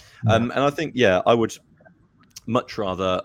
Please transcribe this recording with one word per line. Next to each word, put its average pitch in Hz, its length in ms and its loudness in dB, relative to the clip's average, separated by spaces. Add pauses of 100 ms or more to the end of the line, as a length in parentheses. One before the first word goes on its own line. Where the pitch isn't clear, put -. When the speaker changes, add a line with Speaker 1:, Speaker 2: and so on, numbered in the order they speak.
(240)
Speaker 1:
Yeah. 110 120 2
Speaker 2:
Um, 117 160 0
and 127 100 -2
I 143 80 2
think, 143 260 -8
yeah, 104 320 4
I 113 80 6
would 113 180 0 (960)
much 120 300 -4
rather 92 480 -4